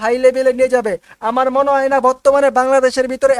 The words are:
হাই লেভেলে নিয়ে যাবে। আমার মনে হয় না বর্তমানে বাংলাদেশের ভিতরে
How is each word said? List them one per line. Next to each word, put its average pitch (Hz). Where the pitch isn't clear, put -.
হাই 233
লেভেলে 254
নিয়ে 247
যাবে। 220
আমার 247
মনে 277
হয় 269
না 277
বর্তমানে 269
বাংলাদেশের 254
ভিতরে 269